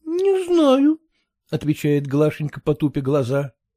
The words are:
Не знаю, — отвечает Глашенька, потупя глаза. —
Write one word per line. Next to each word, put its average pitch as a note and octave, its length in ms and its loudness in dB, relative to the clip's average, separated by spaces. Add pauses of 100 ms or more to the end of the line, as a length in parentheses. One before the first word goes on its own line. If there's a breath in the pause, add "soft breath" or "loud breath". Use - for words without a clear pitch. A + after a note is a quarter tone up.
Не F#4+ 400 0
знаю, — D4+ 560 2 (480)
отвечает D3 580 -2
Глашенька, D3 540 -2
потупя D3+ 400 -2
глаза. — C#3 520 -2 (240)